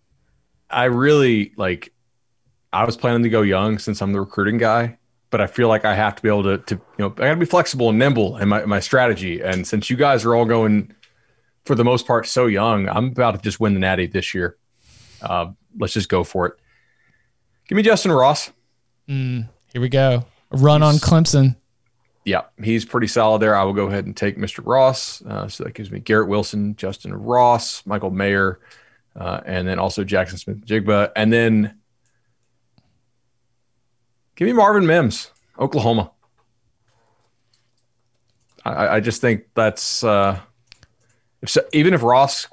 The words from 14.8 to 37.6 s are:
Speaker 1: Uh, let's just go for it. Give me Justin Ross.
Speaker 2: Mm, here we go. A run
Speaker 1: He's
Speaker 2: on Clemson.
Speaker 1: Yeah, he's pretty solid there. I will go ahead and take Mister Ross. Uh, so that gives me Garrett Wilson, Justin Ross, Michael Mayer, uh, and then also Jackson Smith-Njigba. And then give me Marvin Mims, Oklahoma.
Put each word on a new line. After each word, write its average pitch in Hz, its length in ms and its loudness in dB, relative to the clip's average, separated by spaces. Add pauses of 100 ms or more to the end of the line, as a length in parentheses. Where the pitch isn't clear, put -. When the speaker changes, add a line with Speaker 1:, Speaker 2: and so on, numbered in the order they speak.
Speaker 1:
Uh, 87 300 -4 (260)
let's 101 160 -4
just 104 160 -4
go 107 140 0
for 90 240 -4
it. - 80 -16 (1120)
Give 170 60 -4
me 208 80 2
Justin 208 280 2
Ross. 139 400 2 (560)
Speaker 2:
Mm, 127 400 -4 (240)
here 120 100 -6
we 127 80 0
go. 127 360 2 (240)
A 139 80 -4
run 151 240 6
Speaker 1:
He's 151 80 6
Speaker 2:
on 147 60 6
Clemson. 151 600 4 (680)
Speaker 1:
Yeah, 95 180 -2 (200)
he's 113 220 0
pretty 117 220 -2
solid 110 320 2
there. 107 140 4
I 98 120 4
will 98 80 -2
go 101 140 0
ahead 98 200 -4
and 98 100 -12
take 101 200 -4
Mister - 260 -10
Ross. 131 600 0
Uh, 104 240 -10
so - 180 -14
that - 100 -14
gives 101 160 -14
me 101 80 -12
Garrett 107 280 0
Wilson, 104 480 -4
Justin 98 380 -12
Ross, 120 720 0
Michael 98 260 -6
Mayer, 98 500 -2 (560)
uh, 87 280 -8
and 92 220 -6
then 90 120 -4
also 92 260 -4
Jackson 92 320 -2
Smith-Njigba. 104 800 -2
And 110 160 2
then 110 420 2 (2500)
give 170 100 -2
me 247 80 0
Marvin 208 320 4
Mims, 156 460 2 (280)
Oklahoma. 117 520 0 (2500)